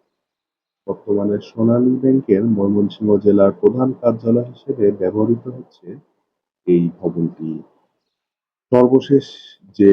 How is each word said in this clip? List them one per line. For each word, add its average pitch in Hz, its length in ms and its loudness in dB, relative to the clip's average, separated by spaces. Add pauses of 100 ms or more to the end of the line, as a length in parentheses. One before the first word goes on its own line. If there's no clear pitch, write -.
(880)
বর্তমানে 101 560 -6
সোনালী 120 540 0
ব্যাংকের 131 520 0
ময়মনসিংহ 104 720 -2
জেলার 101 340 2
প্রধান 123 400 0
কার্যালয় 117 580 -2
হিসেবে - 420 -6
ব্যবহৃত 107 560 -4
হচ্ছে 127 380 -20 (800)
এই 87 180 2 (120)
ভবনটি। 82 540 -6 (1200)
সর্বশেষ 127 520 2 (500)
যে 101 180 4